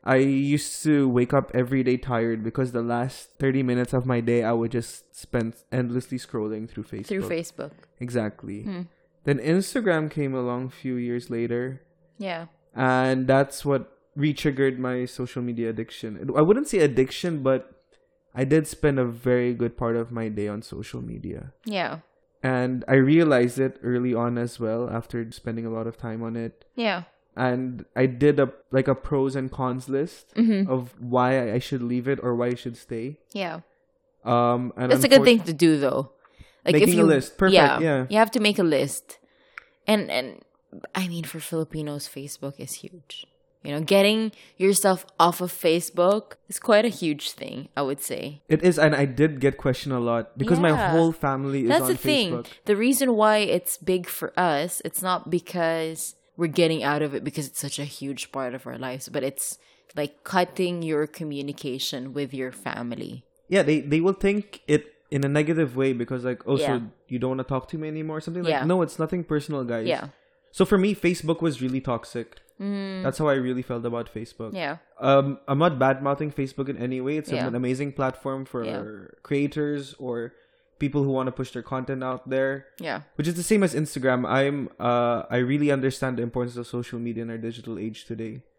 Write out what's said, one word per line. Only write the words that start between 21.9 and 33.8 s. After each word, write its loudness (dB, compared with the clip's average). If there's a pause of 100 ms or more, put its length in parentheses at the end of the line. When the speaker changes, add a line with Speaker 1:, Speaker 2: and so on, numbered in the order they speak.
Speaker 1:
And 0
I 2
realized 6
it 0
early 0
on 0
as -6
well -2
after -6
spending -8
a -6
lot -4
of -8
time -8
on -6
it. -8 (120)
Speaker 2:
Yeah. -2 (340)
Speaker 1:
And -2 (120)
I 4
did 4
a, 2 (180)
like, 2
a 4
pros -2
and -6
cons -4
list -4
Speaker 2:
Mm-hmm. 4
Speaker 1:
of -2
why 2 (100)
I, -2
I 2
should -4
leave -2
it 0
or 0
why 0
I 0
should -10
stay. -10 (140)
Speaker 2:
Yeah. -8 (640)